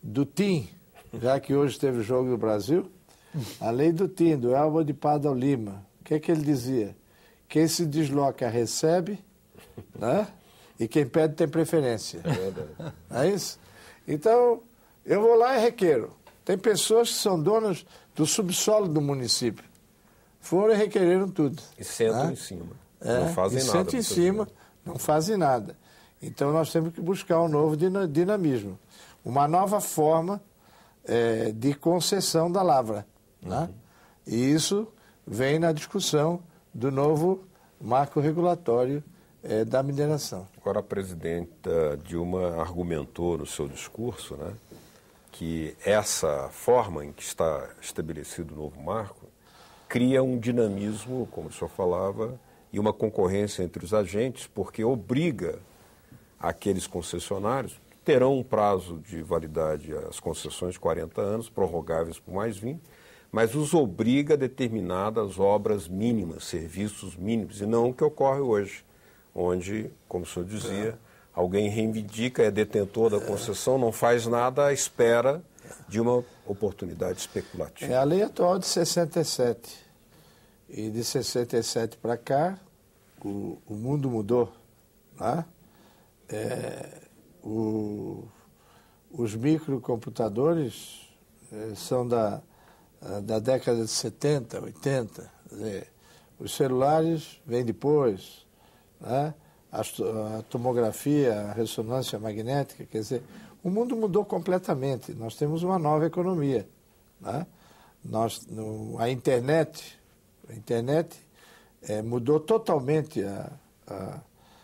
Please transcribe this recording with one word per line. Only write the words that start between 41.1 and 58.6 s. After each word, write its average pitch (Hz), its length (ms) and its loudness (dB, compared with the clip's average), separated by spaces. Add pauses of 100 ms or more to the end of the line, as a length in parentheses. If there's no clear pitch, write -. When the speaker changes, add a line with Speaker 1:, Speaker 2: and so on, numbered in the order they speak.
Speaker 2:
Dilma 87 560 -2
argumentou 85 760 -2
no 76 80 -8
seu - 220 -6
discurso, 92 720 -10
né, 85 160 -10 (760)
que 80 540 -8
essa 78 680 0
forma 104 520 2
em 71 60 -12
que - 120 -18
está 71 460 -2 (120)
estabelecido 78 720 -8
o 73 40 -14
novo 73 240 -10
marco 98 460 -6 (640)
cria 131 340 4
um 127 160 0
dinamismo, 107 920 -2
como 85 160 -10
o - 20 -16
senhor - 180 -8
falava, 98 720 -2 (320)
e 98 80 -4
uma 107 140 2
concorrência 101 680 0
entre 87 240 -6
os 90 80 -6
agentes, 107 540 -2
porque - 360 -6
obriga 120 760 -2 (800)
aqueles 92 480 -2
concessionários, 98 920 -6 (240)
terão 131 360 4
um 123 40 -4
prazo 95 560 2